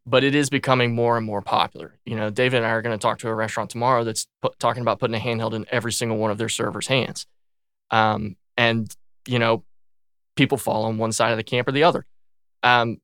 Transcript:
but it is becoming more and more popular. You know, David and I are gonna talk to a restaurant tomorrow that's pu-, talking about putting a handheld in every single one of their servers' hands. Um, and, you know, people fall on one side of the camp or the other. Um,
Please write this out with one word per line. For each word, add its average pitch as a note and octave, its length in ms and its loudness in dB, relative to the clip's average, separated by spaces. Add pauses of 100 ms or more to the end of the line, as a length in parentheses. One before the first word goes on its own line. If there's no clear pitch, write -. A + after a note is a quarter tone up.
but B2+ 200 4
it C#3 100 2
is C#3+ 140 2
becoming B2+ 440 2
more A#2 240 2
and A2 80 -2
more G#2 160 -4
popular. - 640 -4
You A#2 120 -6
know, G#2+ 120 -2
David B2+ 280 2
and A2+ 80 2
I A2+ 60 0
are A2+ 100 0
gonna A2+ 160 -4
talk G#2+ 220 -2
to A#2 100 -6
a A2 40 -2
restaurant A2 360 -4
tomorrow A#2+ 340 0
that's A2 240 -4 (140)
pu-, - 180 -2
talking A#2+ 220 0
about A2 180 0
putting A2+ 160 -2
a G#2+ 40 -2
handheld A2+ 340 -2
in A2 180 -6
every A#2 220 -2
single A2+ 240 -2
one G#2+ 140 0
of G2+ 60 -4
their A2+ 120 -4
servers' G#2 380 -4
hands. - 380 -2 (680)
Um, G#2+ 440 2 (220)
and, A2+ 360 2 (340)
you B2 120 0
know, A#2 240 2 (720)
people C#3 220 4
fall A2 280 -2
on A2 120 -2
one A2 160 0
side A#2 180 2
of A2 60 0
the A2 60 -6
camp B2 240 -2
or C#3 40 -2
the C#3+ 120 2
other. E3+ 220 2 (580)
Um, A#2+ 400 4